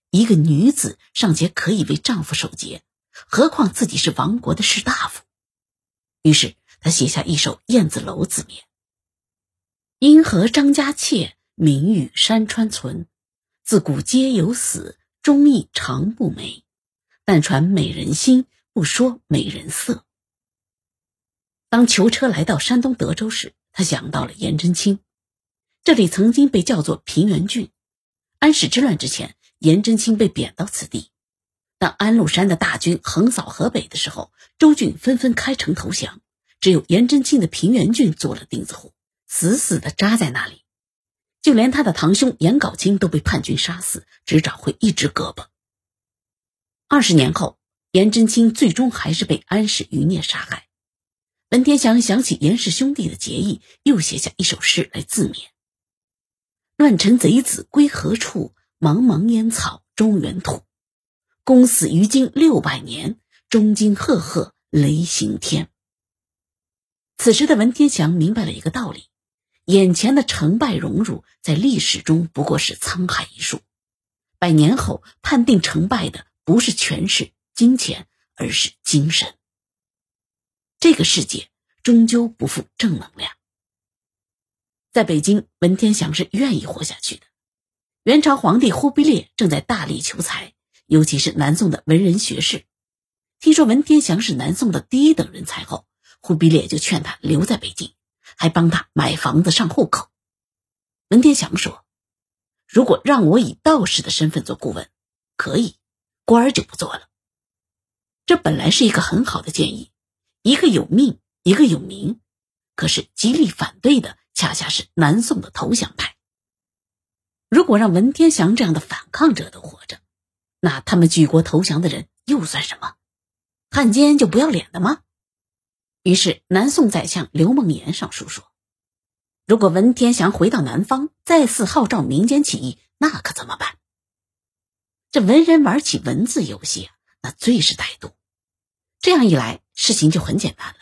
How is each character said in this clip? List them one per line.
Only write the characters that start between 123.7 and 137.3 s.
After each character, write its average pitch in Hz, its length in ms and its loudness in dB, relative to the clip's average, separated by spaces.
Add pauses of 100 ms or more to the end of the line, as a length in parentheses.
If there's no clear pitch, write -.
汉 247 220 2
奸 285 240 4
就 262 100 4
不 170 120 0
要 302 100 4
脸 208 240 -4
的 180 80 -10
吗？ 269 220 -2 (1000)
于 180 120 2
是 - 340 -2
南 202 220 2
宋 277 180 2
宰 170 180 -4
相 - 240 -8
刘 160 220 2
梦 254 180 2
岩 - 220 -6
上 - 180 -10
书 - 160 -14
说 - 240 -18 (960)
：“如 220 120 4
果 202 100 4
文 196 240 4
天 240 220 2
祥 - 180 2
回 - 160 0
到 214 140 0
南 135 220 -2
方， 269 260 -4 (160)
再 320 200 4
次 226 200 -4
号 247 200 0
召 196 160 -2
民 160 240 0
间 277 160 2
起 - 140 -4
义， 127 220 -10 (180)
那 302 240 -4
可 - 140 -10
怎 - 120 -14
么 - 100 -12
办？” - 200 -12 (1400)
这 277 80 2
文 247 240 6
人 330 180 6
玩 233 160 0
起 - 200 -4
文 135 260 -4
字 254 200 -4
游 107 200 -10
戏 90 220 -8
啊， - 80 -20 (260)
那 123 120 -12